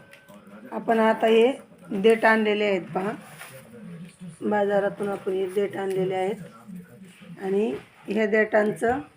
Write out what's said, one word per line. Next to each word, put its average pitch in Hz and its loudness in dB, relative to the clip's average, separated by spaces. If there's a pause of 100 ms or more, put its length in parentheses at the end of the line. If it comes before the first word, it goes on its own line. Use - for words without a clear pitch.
(720)
आपण 226 0
आता 220 4
हे 226 6 (400)
देठ 226 4
आणलेले 214 4
आहेत 190 0
पहा, 190 -4 (1300)
बाजारातून 202 0
आपण 190 -6
हे 190 -2
देठ 202 -2
आणलेले 190 -2
आहेत 185 -10
आणि 202 0 (340)
ह्या 214 0
देठांचं 214 2 (180)